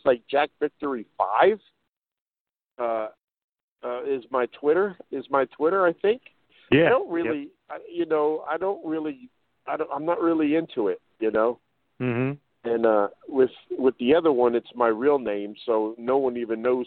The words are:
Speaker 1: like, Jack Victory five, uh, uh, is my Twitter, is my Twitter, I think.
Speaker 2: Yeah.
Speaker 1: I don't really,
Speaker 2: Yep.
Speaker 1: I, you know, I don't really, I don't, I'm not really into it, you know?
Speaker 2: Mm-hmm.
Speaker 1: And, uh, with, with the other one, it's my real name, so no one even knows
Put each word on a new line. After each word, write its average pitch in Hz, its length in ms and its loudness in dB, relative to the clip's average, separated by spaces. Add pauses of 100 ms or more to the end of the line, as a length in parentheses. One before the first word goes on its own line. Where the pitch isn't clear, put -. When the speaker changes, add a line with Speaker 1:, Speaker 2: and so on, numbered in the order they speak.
Speaker 1:
like, 127 240 4
Jack 143 300 0
Victory 139 480 -4 (100)
five, 131 420 4 (1200)
uh, 113 300 -2 (760)
uh, 123 200 -6
is 135 260 -2
my 127 180 0
Twitter, 175 480 0 (160)
is 135 200 -8
my 139 140 2
Twitter, 175 420 0
I 170 60 2
think. 214 280 0 (500)
Speaker 2:
Yeah. 156 140 6
Speaker 1:
I - 40 4
don't 277 220 0
really, 165 280 -2
Speaker 2:
Yep. 143 100 -12 (220)
Speaker 1:
I, 151 60 -12 (140)
you 170 140 -4
know, 156 420 -2
I 156 100 -4
don't 196 280 -6
really, 151 460 -8 (340)
I 143 120 -6
don't, 156 140 -6
I'm 143 140 -6
not 170 160 -2
really 160 320 2
into 156 360 0
it, 90 120 -4 (180)
you 110 120 0
know? 110 260 0 (420)
Speaker 2:
Mm-hmm. 127 680 -4
Speaker 1:
And, 117 160 0
uh, 104 240 4 (180)
with, 131 220 2 (220)
with 131 260 0
the 123 180 2
other 165 160 2
one, 120 240 2
it's 117 180 -4
my 120 140 2
real 131 320 2
name, 104 340 -6 (120)
so 110 320 0
no 120 200 0
one 127 200 -2
even 113 240 -6
knows 127 260 0